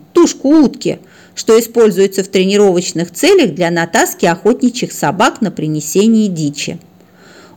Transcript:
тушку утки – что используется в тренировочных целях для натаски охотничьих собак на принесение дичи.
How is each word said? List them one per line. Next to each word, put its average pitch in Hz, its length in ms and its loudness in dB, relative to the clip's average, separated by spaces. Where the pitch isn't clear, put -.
тушку 311 500 2
утки – - 360 -4
что 220 180 2
используется 202 640 0
в 185 60 -6
тренировочных 185 840 0
целях 294 420 2
для 175 160 -2
натаски 202 540 -2
охотничьих 220 680 0
собак 175 480 -2
на 190 120 -2
принесение 196 760 0
дичи. 160 520 -6